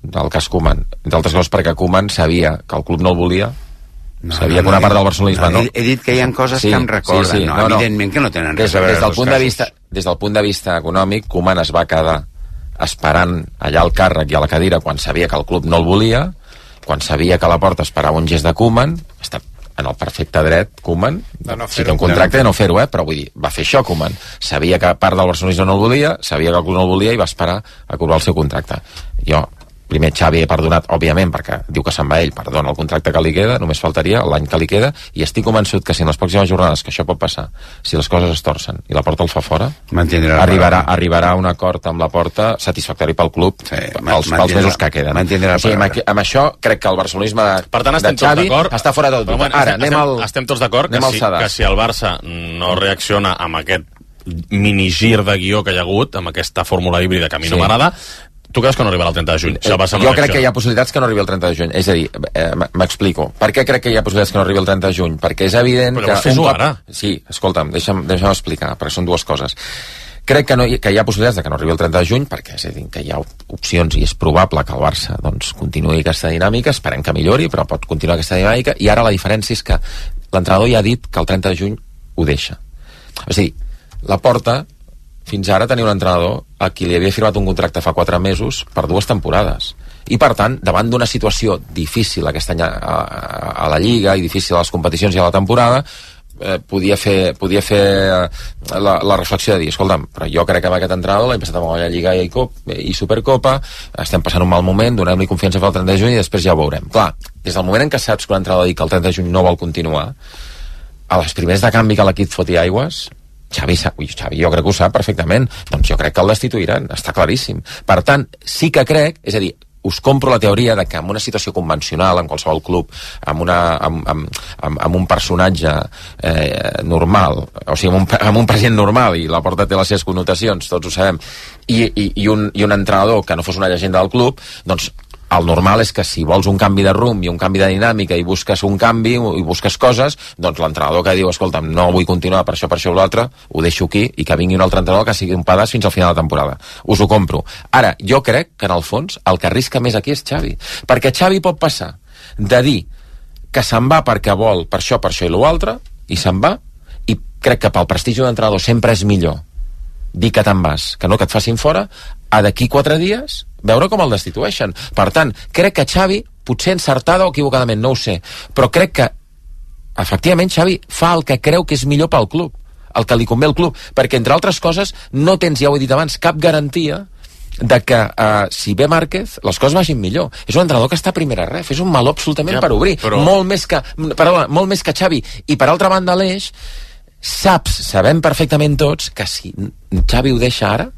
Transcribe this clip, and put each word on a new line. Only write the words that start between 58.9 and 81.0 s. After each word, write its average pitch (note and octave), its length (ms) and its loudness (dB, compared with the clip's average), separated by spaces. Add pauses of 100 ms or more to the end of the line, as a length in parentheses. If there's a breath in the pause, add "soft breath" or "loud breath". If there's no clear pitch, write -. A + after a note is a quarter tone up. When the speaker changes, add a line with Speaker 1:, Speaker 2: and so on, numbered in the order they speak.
Speaker 4:
arribarà F2 180 0
el D#2+ 60 -4
trenta E2 180 0
de D#2 60 0
juny, D#2 200 -2
si G#2+ 120 0
el F#2 80 2
Barça F#2+ 180 0
no G2 80 2
Speaker 1:
Jo C3 60 6
crec C3 40 2 (120)
Speaker 4:
reacciona? - 60 0
Speaker 1:
que C#3 80 2
hi B2+ 40 2
ha B2+ 80 2
possibilitats A#2+ 380 0
que D3 80 -2
no C3 80 2
arribi G#2+ 140 0
el F#2+ 40 0
trenta F2+ 240 -2
de E2+ 60 0
juny. E2 180 -4
És F#2 160 0
a G2 40 4
dir, D#2+ 160 0 (260)
eh, D#2+ 180 0
m-, F2 200 -2
m'explico. F2+ 680 0
Per A2 120 2
què C3+ 140 2
crec B2+ 160 2
que - 100 -2
hi A2 60 2
ha G#2+ 60 2
possibilitats G2+ 280 0
que - 60 -2
no G2 60 4
arribi F#2+ 160 2
el F#2 60 0
trenta F#2+ 220 0
de F#2 60 0
juny? E2+ 240 -2
Perquè - 300 -2
és F2+ 80 0
evident B2 420 2
Speaker 4:
Però G#2+ 80 -4
Speaker 1:
que G#2 60 2
Speaker 4:
llavors G2+ 120 0
fes-ho C#3 200 4
Speaker 1:
un - 40 4
cop - 80 2
Speaker 4:
ara. C3 320 -2
Speaker 1:
Sí, - 400 -6
escolta'm, E2+ 440 -2
deixa'm, F2 340 -2
deixa'm F#2 240 2
explicar, D2+ 480 -4
perquè D2 140 -6
són F2+ 140 -2
dues E2+ 200 0
coses. - 300 -4 (680 loud breath)
Crec C#3 240 2
que C#3 80 2
no B2 120 4
hi, A#2+ 120 0
que G#2 140 0
hi G2+ 60 4
ha A2 40 2
possibilitats G#2+ 340 2
de F2 60 -2
que E2 60 -6
no D2 60 -2
arribi D2+ 160 -2
el E2 60 0
trenta E2 200 0
de F2 80 4
juny, C3 240 0
perquè - 240 -12
és - 120 -10
a E2+ 40 -8
dir, - 220 -12
que - 100 -10
hi - 100 -10
ha D2 60 -4
op-, D2 100 -8 (200)
opcions - 480 -2
i - 80 4
és - 100 2
probable D#2 500 2
que - 80 -6
el B1+ 80 -6
Barça, - 400 -2
doncs, - 360 -6
continuï D#2 460 -2
aquesta E2 280 -2
dinàmica, G2+ 400 0
esperem C2+ 320 -4
que D2+ 100 -2
millori, G2+ 380 2
però D#2 160 -2
pot D2+ 220 -6
continuar E2 280 -2
aquesta D#2+ 200 -4
dinàmica, A2 420 2
i G2 100 0
ara G#2+ 140 4
la A2+ 80 4
diferència G#2 440 -2
és G#2+ 100 -4
que - 160 2 (520 loud breath)
l'entrenador F#2+ 380 2
ja A#2+ 80 4
ha G#2+ 60 4
dit A#2 260 0